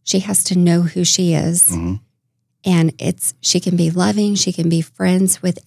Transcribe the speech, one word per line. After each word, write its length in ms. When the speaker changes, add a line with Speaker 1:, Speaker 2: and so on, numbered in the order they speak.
Speaker 1:
she 160
has 260
to 120
know 240
who 240
she 280
is. 360
Speaker 2:
Mm-hmm. 260
Speaker 1:
And 340
it's, 400
she 220
can 160
be 120
loving, 460
she 160
can 160
be 140
friends 600
with 260